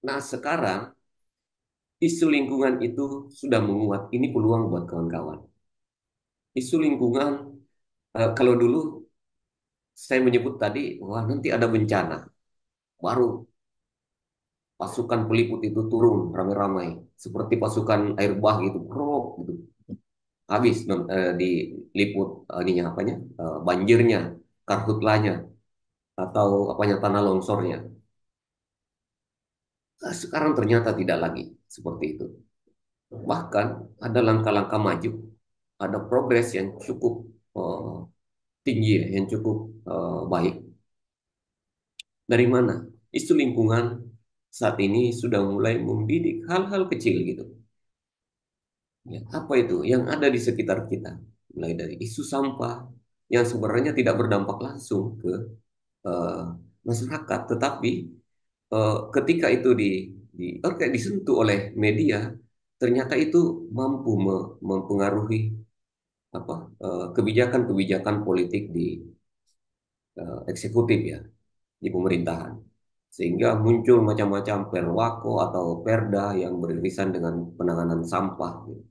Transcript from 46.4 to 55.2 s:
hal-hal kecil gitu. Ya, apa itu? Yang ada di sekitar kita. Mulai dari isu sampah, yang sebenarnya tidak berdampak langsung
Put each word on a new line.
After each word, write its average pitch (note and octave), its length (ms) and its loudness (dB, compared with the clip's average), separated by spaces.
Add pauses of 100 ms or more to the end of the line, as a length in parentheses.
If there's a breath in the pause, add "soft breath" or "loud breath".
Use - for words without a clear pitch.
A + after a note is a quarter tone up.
hal-hal F#3+ 420 0
kecil G2 240 0 (140)
gitu. - 160 -8 (1600)
Ya, A2 160 -12 (160)
apa C3 240 -4
itu? E2+ 240 0
Yang B2 180 4 (100)
ada C#3+ 220 2
di A#2 120 0
sekitar - 440 -2
kita. F#2 200 -6 (420)
Mulai E2 240 -6
dari - 240 -8
isu A2+ 240 -8
sampah, B2+ 640 -4 (400)
yang A#2+ 160 6
sebenarnya A#2 480 0
tidak B2 240 2
berdampak G2+ 480 0
langsung G#2 380 -4 (180)